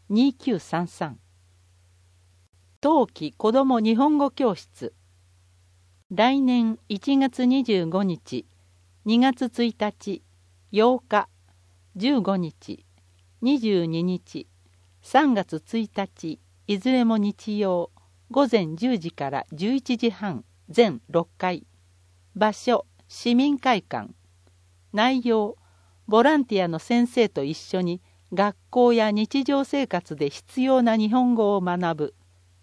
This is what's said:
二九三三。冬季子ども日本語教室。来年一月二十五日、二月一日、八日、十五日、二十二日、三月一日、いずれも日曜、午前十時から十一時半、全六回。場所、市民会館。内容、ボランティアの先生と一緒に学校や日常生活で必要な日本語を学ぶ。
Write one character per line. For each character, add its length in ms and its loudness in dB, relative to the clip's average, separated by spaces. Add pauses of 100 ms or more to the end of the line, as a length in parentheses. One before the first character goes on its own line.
二 240 2
九 240 -2
三 300 -6
三。 320 -10 (1600)
冬 240 4
季 320 -10
子 140 0
ど 140 4
も 140 2
日 160 2
本 220 2
語 140 0
教 240 -2
室。 400 -16 (1120)
来 320 2
年 380 0 (100)
一 280 0
月 280 0
二 180 2
十 220 0
五 180 -2
日、 420 -6 (600)
二 140 2
月 300 0
一 260 -2
日、 480 -6 (480)
八 360 2
日、 200 -2 (680)
十 260 0
五 160 -2
日、 480 -10 (560)
二 180 0
十 260 0
二 180 -4
日、 440 -6 (540)
三 320 2
月 280 -4
一 320 -6
日、 460 -10 (280)
い 100 -2
ず 140 -2
れ 120 2
も 140 2
日 420 -4
曜、 320 -2 (400)
午 200 2
前 240 0
十 220 0
時 140 -6
か 180 -8
ら 220 -6
十 220 -4
一 240 -2
時 120 0
半、 360 -8 (240)
全 400 2
六 180 0 (100)
回。 300 -6 (680)
場 180 0
所、 320 -2 (220)
市 280 -2
民 240 2
会 220 0
館。 280 -10 (840)
内 320 0
容、 320 -2 (500)
ボ 140 4
ラ 160 4
ン 80 0
テ 100 -6
ィ 80 0
ア 40 -2
の 100 -4
先 300 0
生 200 0
と 160 -6
一 140 -6
緒 240 -6
に 200 -4 (320)
学 220 0 (140)
校 240 4
や 180 2
日 320 -2
常 200 0
生 240 -4
活 280 -6
で 140 -2
必 320 -8
要 220 4
な 120 2
日 160 0
本 220 2
語 240 2
を 40 -2
学 360 -2
ぶ。 180 -6 (480)